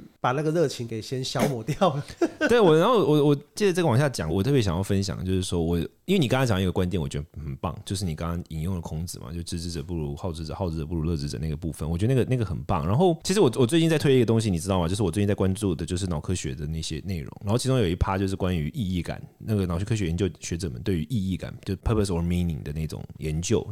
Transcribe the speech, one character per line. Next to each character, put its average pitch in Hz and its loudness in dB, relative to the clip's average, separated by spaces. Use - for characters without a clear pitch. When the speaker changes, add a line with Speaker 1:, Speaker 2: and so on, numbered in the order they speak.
Speaker 1:
把 127 2
那 151 -2
个 156 0
热 156 2
情 120 -6
给 113 -6
先 131 -6
消 - -6
磨 120 -6
掉 156 0
了。 143 -6
Speaker 2:
<laughs> 311 2
对， 233 6
我， 160 8
然 170 6
后 247 4
我， 151 4
我 143 6
接 208 0
着 185 4
这 175 0
个 165 2
往 113 4
下 143 4
讲， 90 -4
我 95 2
特 135 2
别 135 4
想 90 0
要 95 0
分 98 2
享， 85 -4
就 92 0
是 92 2
说 90 0
我， 85 2
因 - -2
为 208 4
你 127 2
刚 131 2
才 135 4
讲 98 2
一 98 2
个 90 2
观 90 0
点， 92 -2
我 69 -2
觉 76 -4
得 73 -4
很 69 -6
棒， - -4
就 101 -4
是 98 -4
你 80 -2
刚 82 -6
刚 85 -4
引 78 -6
用 92 -2
了 85 -4
孔 80 -6
子 - -10
嘛， 60 -12
就 85 -6
“知 87 -6
之 87 -6
者 82 -6
不 87 -6
如 73 -4
好 90 -6
之 80 -6
者， 76 -8
好 92 -2
之 78 -2
者 76 -4
不 85 -6
如 80 0
乐 85 0
之 71 -4
者” 62 -6
那 80 -4
个 76 -4
部 80 -6
分， 78 -6
我 85 0
觉 101 2
得 135 2
那 120 4
个， - 0
那 131 2
个 117 0
很 69 -4
棒。 80 0
然 98 2
后 170 4
其 190 0
实 208 2
我， 156 8
我 123 4
最 165 4
近 165 4
在 160 4
推 135 6
一 123 8
个 110 6
东 113 4
西， 110 2
你 85 2
知 90 -4
道 95 2
吗？ 82 2
就 87 2
是 110 0
我 87 2
最 101 0
近 101 4
在 101 2
关 95 2
注 92 0
的 78 -4
就 90 -4
是 95 -2
脑 80 -2
科 92 -2
学 69 -4
的 73 -6
那 80 -4
些 78 -6
内 90 -4
容， 57 -12
然 101 -4
后 113 2
其 127 0
中 131 2
有 98 4
一 90 2
趴 95 0
就 98 2
是 95 -2
关 92 0
于 73 -2
意 92 -2
义 87 0
感， - -8
那 107 -4
个 98 2
脑 87 -2
科 101 -2
学 98 0
研 82 0
究 95 0
学 - -8
者 82 -4
们 60 -10
对 92 0
于 78 -2
意 95 -2
义 85 -2
感， - -10
就 95 -4
purpose 107 0
or 85 -2
meaning 87 0
的 73 -10
那 78 -4
种 - -10
研 78 -4
究。 98 0